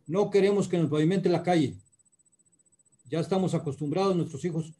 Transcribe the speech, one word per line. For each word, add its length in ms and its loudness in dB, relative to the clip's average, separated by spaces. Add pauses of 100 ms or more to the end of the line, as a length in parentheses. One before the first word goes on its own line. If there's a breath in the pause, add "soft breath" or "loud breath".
"No 220 0
queremos 380 2
que 100 -2
nos 120 2
pavimente 400 2
la 140 0
calle. 320 2 (1300)
Ya 100 -4
estamos 340 0
acostumbrados, 600 -2
nuestros 300 -4
hijos, 340 -6